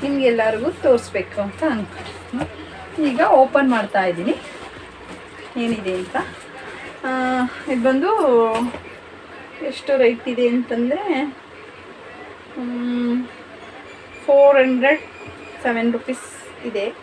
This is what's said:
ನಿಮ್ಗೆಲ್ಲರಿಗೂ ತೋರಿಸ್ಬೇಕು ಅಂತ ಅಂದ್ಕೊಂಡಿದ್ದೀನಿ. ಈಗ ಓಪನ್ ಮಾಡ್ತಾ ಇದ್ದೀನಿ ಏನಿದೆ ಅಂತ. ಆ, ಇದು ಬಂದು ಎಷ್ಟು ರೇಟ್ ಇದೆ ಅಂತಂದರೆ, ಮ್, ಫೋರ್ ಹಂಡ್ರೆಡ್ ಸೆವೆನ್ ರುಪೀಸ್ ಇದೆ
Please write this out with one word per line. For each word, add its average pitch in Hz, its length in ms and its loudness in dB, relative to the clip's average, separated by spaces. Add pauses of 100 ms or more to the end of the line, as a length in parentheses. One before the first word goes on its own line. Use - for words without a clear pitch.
ನಿಮ್ಗೆಲ್ಲರಿಗೂ 240 680 2
ತೋರಿಸ್ಬೇಕು 233 680 0
ಅಂತ 202 220 -4
ಅಂದ್ಕೊಂಡಿದ್ದೀನಿ. - 1500 -4
ಈಗ 254 120 2
ಓಪನ್ 277 500 6
ಮಾಡ್ತಾ 202 340 0
ಇದ್ದೀನಿ 180 280 0 (1200)
ಏನಿದೆ 220 360 -2
ಅಂತ. 185 220 -6 (880)
ಆ, 262 40 -4 (640)
ಇದು 247 120 0
ಬಂದು 269 260 4 (1500)
ಎಷ್ಟು 277 360 -2
ರೇಟ್ 240 320 0
ಇದೆ 240 200 2
ಅಂತಂದರೆ, 262 840 -2 (1200)
ಮ್, 240 680 -2 (1000)
ಫೋರ್ 277 320 8
ಹಂಡ್ರೆಡ್ 262 440 4 (640)
ಸೆವೆನ್ 233 300 0
ರುಪೀಸ್ - 760 -8
ಇದೆ 214 360 -4